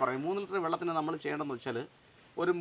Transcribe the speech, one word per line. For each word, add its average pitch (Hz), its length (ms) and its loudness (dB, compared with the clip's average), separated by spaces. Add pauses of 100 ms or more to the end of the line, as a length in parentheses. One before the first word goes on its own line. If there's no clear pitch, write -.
പറയും. 131 240 2
മൂന്ന് 196 140 0
ലിറ്റർ 185 260 -2
വെള്ളത്തിന് 170 320 0
നമ്മൾ 156 140 0 (100)
ചെയ്യേണ്ടതെന്ന് 147 360 -2
വെച്ചാൽ 120 200 -2 (600)
ഒരു 175 180 6